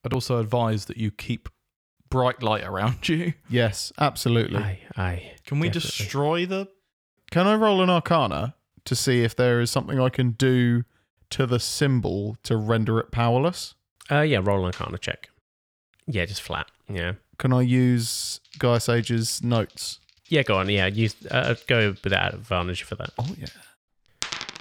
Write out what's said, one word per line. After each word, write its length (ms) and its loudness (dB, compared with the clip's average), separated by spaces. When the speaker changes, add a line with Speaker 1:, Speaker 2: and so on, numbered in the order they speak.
Speaker 1:
I'd 80 -4
also 260 -2
advise 480 0
that 120 -12
you 120 -2
keep 380 -8
bright 320 0
light 220 0
around 440 -2
<laughs> 0 -
you. 260 0
Speaker 2:
Yes, 500 0
absolutely. 600 0
Speaker 3:
Aye, 220 -4
aye, 360 -4
Speaker 1:
Can 140 -2
we 80 0
Speaker 3:
definitely. 360 -4
Speaker 1:
destroy 420 0
the 220 -6
Speaker 2:
Can 160 4
I 80 4
roll 280 4
an 80 4
arcana 640 2
to 80 0
see 280 2
if 140 0
there 240 4
is 100 0
something 300 0
I 100 4
can 220 0
do 520 4
to 160 0
the 140 0
symbol 840 0
to 120 0
render 440 2
it 100 -8
powerless? 640 0
Speaker 3:
Uh, 100 4
yeah, 220 2
roll 180 2
an 60 0
arcana 320 -6
check. 300 -8
Yeah, 200 -2
just 160 -10
flat. 280 -8
Yeah. 240 -4
Speaker 2:
Can 140 0
I 100 4
use 800 0
Gaia 200 2
Sage's 640 -2
notes? 560 -2
Speaker 3:
Yeah, 140 2
go 160 2
on. 100 0
Yeah, 180 4
use, 300 0
uh, 240 0
go 240 4
with 120 -10
that 320 0
advantage 500 -4
for 120 -10
that. 220 -8
Speaker 2:
Oh, 200 -6
yeah. 80 -12